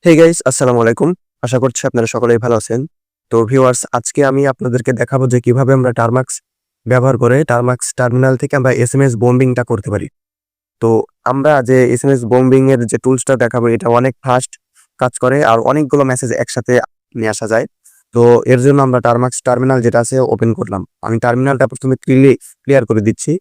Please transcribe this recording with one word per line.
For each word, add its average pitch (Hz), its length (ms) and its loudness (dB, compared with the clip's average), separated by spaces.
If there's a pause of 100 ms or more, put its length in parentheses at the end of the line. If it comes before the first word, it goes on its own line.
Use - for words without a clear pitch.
Hey 170 140 6
গাইস, 165 260 6
আসসালামু 127 360 0
আলাইকুম। 117 280 0 (320)
আশা 123 180 -2
করছি 127 280 -2
আপনারা 117 200 -2
সকলেই 117 300 0
ভালো 120 180 0
আছেন। 113 240 -4 (520)
তো 117 140 0
ভিউয়ার্স, 127 360 2 (100)
আজকে - 340 -4
আমি 135 220 0
আপনাদেরকে 127 460 -4
দেখাবো 131 340 -2
যে 123 140 0
কিভাবে 127 320 0
আমরা 127 200 2
টারমাক্স 120 420 -2 (500)
ব্যবহার 127 320 0
করে 123 260 2
টারমাক্স 123 440 -2 (100)
টার্মিনাল 127 400 0
থেকে 139 180 -6
আমরা 131 180 0
এসএমএস 131 420 0
বোম্বিংটা 123 480 0
করতে 113 300 -6
পারি। 92 140 -6 (760)
তো 113 80 0 (340)
আমরা 135 280 0 (100)
যে 127 160 2 (160)
এসএমএস 131 300 0
বোম্বিং 131 480 2
এর 127 140 2
যে 117 120 -4
টুলসটা 131 380 -2
দেখাবো, 120 320 -2
এটা 117 220 -2
অনেক 123 240 2 (100)
ফাস্ট 127 280 -2 (480)
কাজ 127 180 -2
করে 127 260 0
আর 117 160 2
অনেকগুলো 139 440 0
মেসেজ 127 280 -2
একসাথে 123 420 -4 (420)
নিয়ে 110 140 -4
আসা 107 180 -6
যায়। 113 180 -2 (480)
তো 120 80 2 (240)
এর 123 140 2
জন্য 139 220 2
আমরা 127 180 0
টারমাক্স 120 420 -2
টার্মিনাল 127 400 0
যেটা 120 180 2
আছে 117 200 -4
ওপেন 113 340 0
করলাম। 95 280 -8 (200)
আমি 113 180 -4
টার্মিনালটা 127 480 0
প্রথমে 131 280 -4
ক্লি-, 131 440 2 (240)
ক্লিয়ার 135 220 2
করে 110 160 0
দিচ্ছি। 110 400 -4